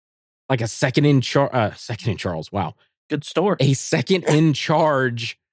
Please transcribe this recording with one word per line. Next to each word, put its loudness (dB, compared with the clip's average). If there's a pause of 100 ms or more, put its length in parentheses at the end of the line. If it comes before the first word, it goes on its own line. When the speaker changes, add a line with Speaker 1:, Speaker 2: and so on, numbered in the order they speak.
(480)
Speaker 1:
like 0
a -2
second 0
in 6
char-, 0
uh, 0
second -8
in -4
Charles. -6
Wow. -4 (340)
Speaker 2:
Good -6
story. 0
Speaker 1:
A 4
second 0
in 4
charge 0 (140)